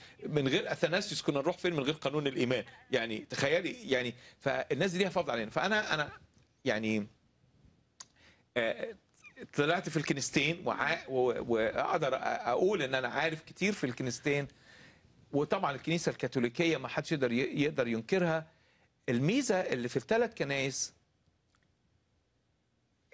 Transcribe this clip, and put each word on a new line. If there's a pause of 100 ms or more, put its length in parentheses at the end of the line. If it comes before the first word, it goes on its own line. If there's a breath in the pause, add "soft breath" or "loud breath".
(260 loud breath)
من
غير
أثناسيوس
كنا
نروح
فين؟
من
غير
قانون
الإيمان. (280 loud breath)
يعني
تخيلي،
يعني (260 loud breath)
فالناس
دي
ليها
فضل
علينا.
فأنا،
أنا (560)
يعني، (1500 soft breath)
آه، (580)
طلعت
في
الكنيستين
وع-،
و-،
وأقدر
أ-، (340)
أقول
إن
أنا
عارف
كتير
في
الكنيستين. (840 loud breath)
وطبعًا
الكنيسة
الكاثوليكية
ما
حدش
يقدر
ي-،
يقدر
ينكرها. (600 soft breath)
الميزة
اللي
في
الثلاث
كنايس (2250)